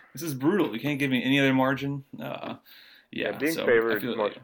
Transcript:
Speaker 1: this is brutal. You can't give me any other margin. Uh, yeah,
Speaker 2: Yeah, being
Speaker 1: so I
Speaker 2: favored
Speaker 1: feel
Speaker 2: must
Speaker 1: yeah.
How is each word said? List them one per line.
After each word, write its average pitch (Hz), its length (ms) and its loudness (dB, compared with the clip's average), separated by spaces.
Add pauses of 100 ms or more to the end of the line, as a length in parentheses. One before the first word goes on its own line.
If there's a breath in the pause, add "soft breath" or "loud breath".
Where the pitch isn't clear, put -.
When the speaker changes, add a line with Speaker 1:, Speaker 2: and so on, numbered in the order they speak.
(140)
Speaker 1:
this 143 80 -12
is 156 140 -6
brutal. 147 360 2
You 113 80 -6
can't 143 200 -2
give 139 100 0
me 123 140 2
any 135 160 4
other 135 160 4
margin. 135 480 0 (180)
Uh, - 360 -10 (540 loud breath)
yeah, - 200 -4
Speaker 2:
Yeah, 101 80 -10
being 156 140 -2
Speaker 1:
so - 100 -4
I - 20 -2
Speaker 2:
favored 113 380 4
Speaker 1:
feel 120 120 -2
Speaker 2:
must 104 200 -2
Speaker 1:
yeah. - 80 -18